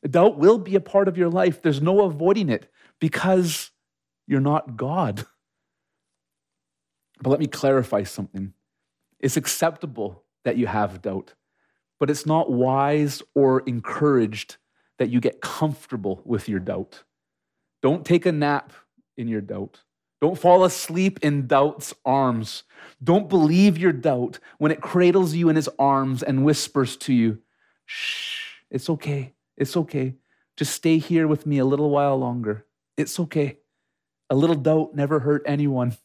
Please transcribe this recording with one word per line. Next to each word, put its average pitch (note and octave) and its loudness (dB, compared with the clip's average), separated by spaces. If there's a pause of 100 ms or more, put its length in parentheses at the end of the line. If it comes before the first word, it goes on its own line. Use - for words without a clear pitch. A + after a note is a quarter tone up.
Doubt E3+ 4
will G3 6
be F#3+ -4
a G3 4
part G3 0
of F3 -4
your F3 2
life. F3 0
There's C#3+ 0
no F#3 2
avoiding F#3 0
it - -4 (280)
because F3 0 (560)
you're C3+ 0
not C#3 -2
God. B2+ -4 (1900)
But C3 -2
let D3 2
me D#3 -2
clarify C3 -2
something. G2 -12 (680)
It's - -2
acceptable C3+ -6 (220)
that A#2 -2
you A#2+ 0
have F#2+ -4
doubt, F#2+ -8 (680)
but C#3+ 0
it's D3 -4
not D#3 0
wise C#3 0 (100)
or C3 4
encouraged A#2+ -2 (420)
that B2 0
you B2 2
get - -4
comfortable G#2 -6
with A2+ -4
your G2+ -2
doubt. F#2 -10 (800)
Don't D#3 0
take F3 2
a F3+ 2
nap D3 -2 (460)
in A#2 -6
your A2 -4
doubt. G2+ -12 (400)
Don't E3 0
fall F3+ 6
asleep F#3 -2
in C#3+ 0
doubt's C#3+ 0 (120)
arms. B2+ -2 (380)
Don't E3+ 2
believe F3 4
your E3+ 2
doubt B2+ -2 (180)
when D3+ 2
it D#3 -4
cradles F3+ 2
you E3+ 2
in D#3 4
his D3+ 0 (100)
arms C3+ 2
and C3 0
whispers C#3+ 0
to - -2
you, A2+ 2 (460)
"Shh, - -10 (120)
it's C3 -8
okay, C#3+ -6 (220)
it's C#3 -4
okay. C3 -4 (420)
Just - -4
stay D#3+ 2
here D#3+ 2
with D3+ 0
me D3 0
a C3 2
little C#3+ 2
while C#3+ 2
longer. A#2+ -4 (320)
It's - -4
okay." D3 -4 (680)
A C3 0
little D#3+ 4
doubt D#3 0
never C#3+ 0
hurt D3 0
anyone. C#3 -2